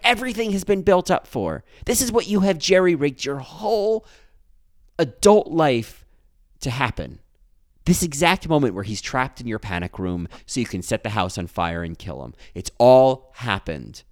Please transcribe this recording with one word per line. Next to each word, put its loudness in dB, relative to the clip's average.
everything -2
has -4
been 0
built 2
up -2
for. -6
This -2
is -4
what 0
you 2
have 2
jerry-rigged 2
your -6
whole -2
adult 4
life 0
to -6
happen. -4
This 2
exact 0
moment 2
where -8
he's -8
trapped -4
in -10
your -4
panic -6
room -4
so -4
you 0
can -8
set -4
the -6
house -2
on -6
fire -4
and -10
kill -12
him. -16
It's -10
all 6
happened. -8